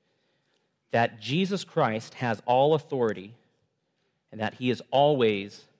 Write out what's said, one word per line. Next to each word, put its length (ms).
that 300
Jesus 440
Christ 500
has 300
all 300
authority 600
and 100
that 140
he 160
is 200
always 720